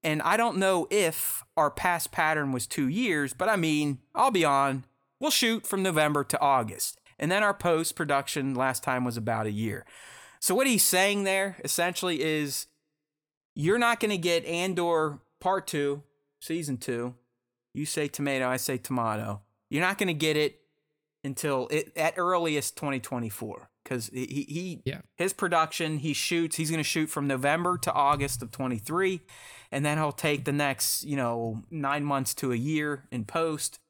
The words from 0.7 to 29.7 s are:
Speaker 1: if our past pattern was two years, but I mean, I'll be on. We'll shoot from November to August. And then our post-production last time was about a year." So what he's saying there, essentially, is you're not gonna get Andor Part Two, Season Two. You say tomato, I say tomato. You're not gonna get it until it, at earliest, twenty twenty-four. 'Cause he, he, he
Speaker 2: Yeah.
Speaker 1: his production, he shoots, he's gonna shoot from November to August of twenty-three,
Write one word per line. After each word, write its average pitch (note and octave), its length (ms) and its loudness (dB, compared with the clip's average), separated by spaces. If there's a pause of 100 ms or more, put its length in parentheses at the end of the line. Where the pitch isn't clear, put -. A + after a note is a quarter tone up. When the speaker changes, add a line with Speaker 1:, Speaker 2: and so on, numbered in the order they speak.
Speaker 1:
if F#3 540 0 (120)
our D3 140 4
past F3 420 -2
pattern D#3 400 2
was B2 140 -2
two C#3 220 0
years, D#3 460 0
but F#3 140 0
I A3 80 4
mean, D3+ 420 2 (160)
I'll C4 160 4
be F3+ 140 4
on. C#3 400 2 (360)
We'll D4 120 2
shoot A3+ 340 2
from F#3+ 160 -2
November D3+ 420 2
to - 160 -2
August. C3 600 0 (180)
And D3+ 140 0
then G#3 100 2
our G3+ 100 4
post-production D3+ 1000 0
last B2+ 280 0
time B2+ 220 0
was A#2+ 120 -2
about A2 300 -2
a G#2+ 60 -2
year." G#2+ 320 -4 (560)
So - 140 0
what C4 140 4
he's A3 160 4
saying G3 400 2
there, F#3+ 400 0
essentially, F3 580 -2
is D3+ 440 -2 (920)
you're F3 220 2
not A#3 200 4
gonna G#3+ 180 2
get E3+ 300 2
Andor E3+ 720 0 (220)
Part F#3 260 0
Two, C#3+ 380 -2 (360)
Season D#3+ 380 -4
Two. B2 380 -4 (580)
You C#3+ 120 -4
say D3 220 -2
tomato, C#3 400 -2
I B2+ 80 0
say B2+ 220 -2
tomato. G#2+ 640 -2 (260)
You're D3+ 140 0
not F#3+ 160 0
gonna F3+ 160 0
get D3+ 220 2
it D3+ 240 0 (640)
until C#3 480 -2
it, D#3 240 -2
at E3 200 0
earliest, E3+ 600 0
twenty C#3 240 -4
twenty-four. A2+ 680 -8 (160)
'Cause A2 280 -6
he, B2+ 140 -6
he, C#3 160 -6
he F3 420 -8
Speaker 2:
Yeah. C3+ 160 -6 (160)
Speaker 1:
his F#3 160 0
production, D#3+ 680 0
he D3 140 -2
shoots, E3 440 -2
he's D#3+ 140 -2
gonna D#3+ 120 0
shoot D#3 260 0
from C#3+ 180 -2
November D3 520 0
to - 140 -2
August C#3+ 500 2
of A#2 100 -10
twenty-three, D3 680 0 (500)